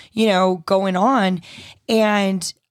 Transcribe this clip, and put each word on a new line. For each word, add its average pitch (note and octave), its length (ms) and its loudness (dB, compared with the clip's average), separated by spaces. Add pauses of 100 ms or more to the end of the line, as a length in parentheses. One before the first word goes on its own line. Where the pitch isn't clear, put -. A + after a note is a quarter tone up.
(120)
you A3 160 0
know, F#3 360 0
going F#3+ 320 0
on? F#3+ 460 0 (480)
And G#3 600 0 (200)